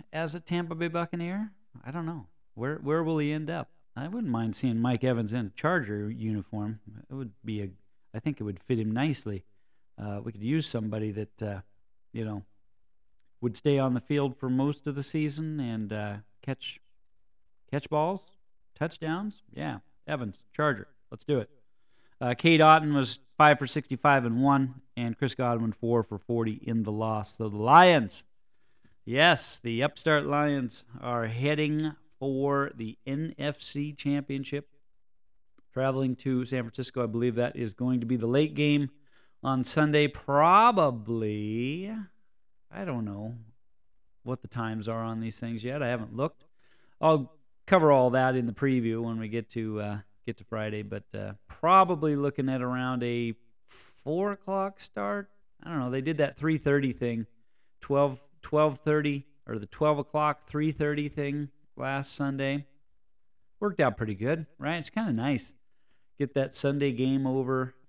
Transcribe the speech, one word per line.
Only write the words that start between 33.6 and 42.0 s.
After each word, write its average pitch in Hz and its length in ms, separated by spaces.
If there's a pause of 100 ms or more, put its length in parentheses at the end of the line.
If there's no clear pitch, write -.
C 147 320
Championship, 143 760 (1040)
traveling 131 420
to 127 300
San 123 180
Francisco. 123 400
I 117 40
believe 117 280
that 120 220
is 117 180
going 127 240
to 120 80
be 123 80
the 113 140
late 147 260
game 147 360 (520)
on 127 220
Sunday. 151 420
Probably, 139 1900 (800)